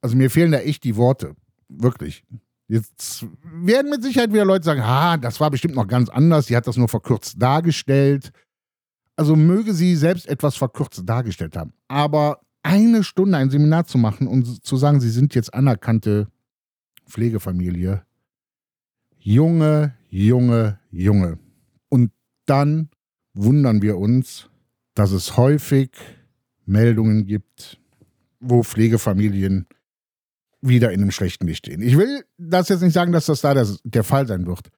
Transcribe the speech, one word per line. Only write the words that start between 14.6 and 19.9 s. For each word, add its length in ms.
zu 120
sagen, 240
sie 80
sind 260
jetzt 180
anerkannte 760
Pflegefamilie. 1000
Junge, 760